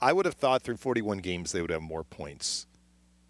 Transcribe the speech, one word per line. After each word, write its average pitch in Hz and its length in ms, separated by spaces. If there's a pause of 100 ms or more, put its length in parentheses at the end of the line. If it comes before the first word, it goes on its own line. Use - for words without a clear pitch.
I 135 120
would 190 120
have 156 100
thought 131 280
through 117 140
forty-one 107 420
games 87 320
they 92 100
would 82 80
have 80 120
more 80 220
points - 640 (640)